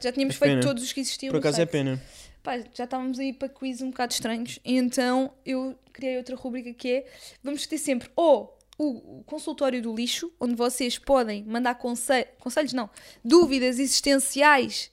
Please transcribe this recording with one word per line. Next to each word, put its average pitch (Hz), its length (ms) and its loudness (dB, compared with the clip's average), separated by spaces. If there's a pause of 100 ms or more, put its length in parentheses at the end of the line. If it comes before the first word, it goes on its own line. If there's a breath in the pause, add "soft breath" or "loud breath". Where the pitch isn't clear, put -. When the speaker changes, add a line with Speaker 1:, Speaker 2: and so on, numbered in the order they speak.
Speaker 1:
já 247 100 -2
tínhamos 269 240 -2
Speaker 2:
é - 40 -12
Speaker 1:
feito 285 120 6
Speaker 2:
pena. 262 120 4
Speaker 1:
todos 254 200 0
os - 80 -6
que - 100 -6
existiam 269 280 -6
Speaker 2:
Por 262 60 -2
Speaker 1:
no 151 40 0
Speaker 2:
acaso 147 180 2
é - 80 2
Speaker 1:
site. 165 40 -4
Speaker 2:
pena. 135 320 -2 (400 soft breath)
Speaker 1:
Pá, 247 160 -6 (160)
já 247 100 -8
estávamos 254 360 -4
aí 269 120 -2
para 262 160 -8
quiz 262 340 -8
um 262 80 -4
bocado 247 220 -4
estranhos. 233 540 -4
Então 254 680 2 (140)
eu 262 320 -4 (160)
criei 254 240 -4
outra 247 180 -8
rubrica 247 380 -8
que 247 180 -6
é: 262 140 0 (360 loud breath)
vamos 285 240 -6
ter 320 120 -4
sempre 262 400 -2
ou 302 400 4 (200)
o, 240 420 -4
o 220 40 -20
consultório 277 580 -2
do 220 140 -6
lixo, 240 340 -4 (100)
onde 240 160 -2
vocês 240 420 0
podem 220 480 2
mandar 240 300 0
conse-, 240 500 0 (140)
conselhos, 262 340 -2
não, 240 160 -4 (340 soft breath)
dúvidas 254 560 6
existenciais, 269 1120 2